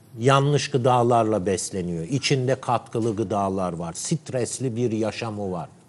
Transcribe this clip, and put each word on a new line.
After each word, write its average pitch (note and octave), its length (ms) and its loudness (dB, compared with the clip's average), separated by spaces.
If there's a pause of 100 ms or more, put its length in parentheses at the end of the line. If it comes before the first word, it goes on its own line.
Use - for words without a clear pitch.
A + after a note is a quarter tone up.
(200)
Yanlış C#3 520 4
gıdalarla A#2+ 720 4
besleniyor. F2 580 -2
İçinde C3 520 0
katkılı A#2 600 -2
gıdalar G2 580 -2
var. E2 200 -8
Stresli B2+ 800 -4
bir A#2+ 160 0
yaşamı G#2+ 600 -4
var. E2 180 -6 (200)